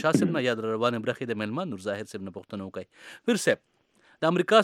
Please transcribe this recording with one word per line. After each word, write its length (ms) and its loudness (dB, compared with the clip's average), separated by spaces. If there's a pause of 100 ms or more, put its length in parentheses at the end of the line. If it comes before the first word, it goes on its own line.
شاه 160 4
صاحب 180 0
نه 80 -2
یا 80 2
د 160 -4
روانې 380 0
برخې 260 -4
د 80 -4
میلمه 300 -4
نور 160 -10
ظاهر 260 -6
صاحب 140 -10
نه 100 -14
پوښتنه 300 -10
وکړئ. 180 -10 (400)
پیر 200 2
صاحب، 200 2 (560)
د 60 2
امریکا 360 4